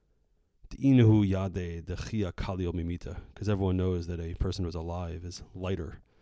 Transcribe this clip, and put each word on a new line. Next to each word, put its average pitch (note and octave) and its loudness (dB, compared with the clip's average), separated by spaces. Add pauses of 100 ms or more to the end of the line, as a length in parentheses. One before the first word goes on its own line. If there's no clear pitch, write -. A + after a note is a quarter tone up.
(680)
"De'inahu A2 6
yade F#2 -2
de F2+ -6
chia G2 -4
kalil F2+ -2
mimita." F2 -6 (120)
'Cause G#2 -4
everyone F#2+ 2
knows F#2 0
that E2+ -6
a E2+ -8
person F#2 -2
who E2 -4
is D#2+ -8
alive E2+ -6
is F2 -12 (140)
lighter F#2 -4 (200)